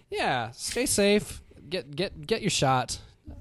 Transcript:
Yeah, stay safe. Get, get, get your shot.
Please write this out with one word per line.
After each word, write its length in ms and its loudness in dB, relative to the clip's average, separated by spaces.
Yeah, 420 -2
stay 340 -4
safe. 560 4
Get, 260 -6
get, 320 -6
get 140 0
your 80 2
shot. 500 2